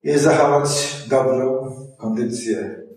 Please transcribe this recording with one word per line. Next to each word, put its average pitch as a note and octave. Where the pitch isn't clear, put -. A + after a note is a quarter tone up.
jest D3
zachować C#3+
dobrą C3
kondycję A2